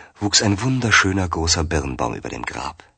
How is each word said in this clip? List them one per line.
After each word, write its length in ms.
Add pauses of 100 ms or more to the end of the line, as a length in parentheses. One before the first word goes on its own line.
(200)
wuchs 220
ein 200
wunderschöner 640
großer 360
Birnbaum 520
über 140
dem 140
Grab. 400 (140)